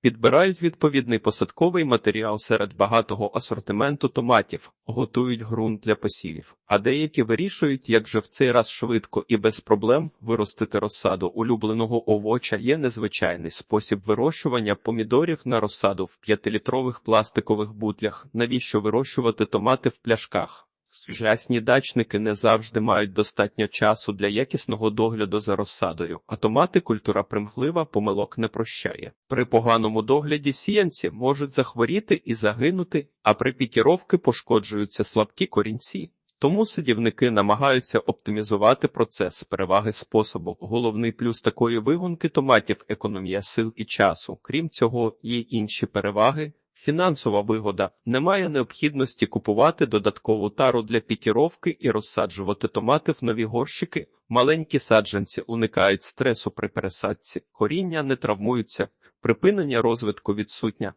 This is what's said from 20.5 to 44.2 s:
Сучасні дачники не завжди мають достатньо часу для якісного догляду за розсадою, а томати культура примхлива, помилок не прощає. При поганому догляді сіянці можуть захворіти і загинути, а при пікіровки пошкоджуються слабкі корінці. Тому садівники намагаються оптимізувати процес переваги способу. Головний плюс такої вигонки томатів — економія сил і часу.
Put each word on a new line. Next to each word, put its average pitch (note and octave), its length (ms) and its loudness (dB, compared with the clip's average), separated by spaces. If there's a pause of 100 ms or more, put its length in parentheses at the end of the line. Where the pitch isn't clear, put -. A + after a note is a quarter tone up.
Сучасні A#2 540 0
дачники B2 580 2
не G#2+ 160 0
завжди A2 460 2
мають G#2 320 2
достатньо G#2 560 0
часу A2 440 0
для G2+ 160 -2
якісного A2 640 -2
догляду G#2+ 500 0
за G2+ 160 -2
розсадою, E2+ 680 -6
а A2 100 -8
томати C3+ 440 2
культура G#2 420 -2
примхлива, C3 640 -4
помилок G#2 540 -2
не A2+ 100 -2
прощає. - 640 -8 (160)
При B2+ 160 0
поганому A2+ 580 2
догляді D3 500 0
сіянці G3 580 0
можуть C3+ 420 -2
захворіти D3 720 0
і A2+ 100 -2
загинути, C3+ 760 -2 (140)
а G#2+ 120 4
при C#3 180 0
пікіровки C3+ 640 2
пошкоджуються G#2+ 840 0
слабкі - 420 0
корінці. A#2 680 -4 (260)
Тому G3+ 280 2
садівники A#2+ 640 0
намагаються A2+ 680 2
оптимізувати G#2+ 880 2
процес - 540 -2
переваги G2 500 0
способу. G2+ 680 -2
Головний A2+ 520 -2
плюс A#2 280 -4
такої A#2 380 2
вигонки E3 500 -2
томатів — B2+ 480 2 (120)
економія G2 540 -4
сил A2+ 340 -4
і A2 80 -8
часу. - 580 0